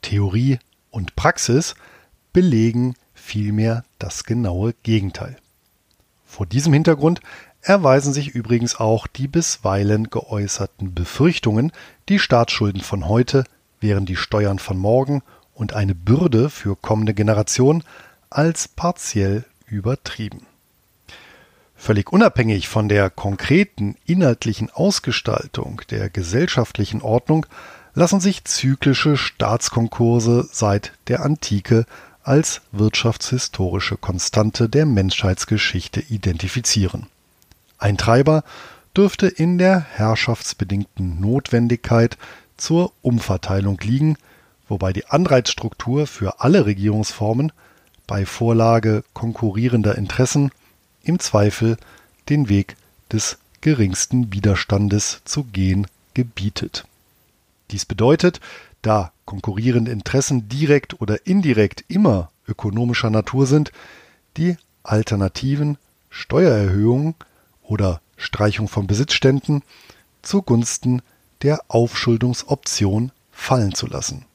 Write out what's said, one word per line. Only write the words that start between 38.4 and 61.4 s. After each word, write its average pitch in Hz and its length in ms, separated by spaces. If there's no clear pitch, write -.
dürfte 196 320
in 175 300
der 185 240
herrschaftsbedingten 101 1400
Notwendigkeit 117 1000
zur 170 460
Umverteilung 98 800
liegen, 139 360
wobei 95 240
die - 140
Anreizstruktur 139 1000
für - 320
alle 143 260
Regierungsformen, 107 840
bei 101 180
Vorlage 113 800
konkurrierender 110 840
Interessen, 131 540
im 175 160
Zweifel 107 580
den 143 180
Weg 98 300
des - 260
geringsten 120 720
Widerstandes 101 920
zu - 180
gehen 95 420
gebietet. - 720
Dies 101 140
bedeutet, 139 540
da 107 300
konkurrierende 113 640
Interessen 120 560
direkt 143 540
oder 107 240
indirekt 143 600